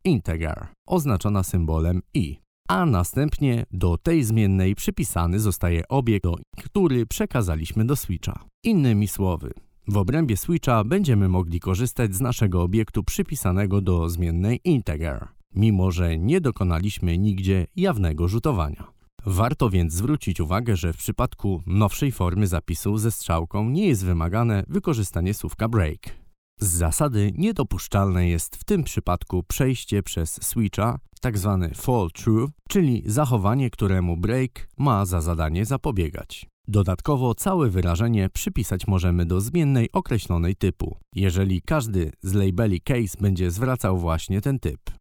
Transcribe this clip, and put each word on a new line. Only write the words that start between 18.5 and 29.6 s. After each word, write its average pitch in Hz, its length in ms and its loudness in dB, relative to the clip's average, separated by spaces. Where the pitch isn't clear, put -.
Warto 110 440 2
więc 87 240 2
zwrócić 117 460 -2
uwagę, 98 360 0
że 82 180 -2
w - 40 -8
przypadku 98 680 -2
nowszej 104 440 2
formy 92 360 0
zapisu 87 500 -2
ze 110 140 0
strzałką 92 580 -2
nie 185 180 0
jest 101 180 2
wymagane 92 640 0
wykorzystanie 110 680 -2
słówka 110 360 -4
break. 90 300 0
Z 101 80 0
zasady 101 720 2
niedopuszczalne 98 920 0
jest 85 260 -2
w - 80 -14
tym 104 200 0
przypadku - 600 -2
przejście 123 600 -2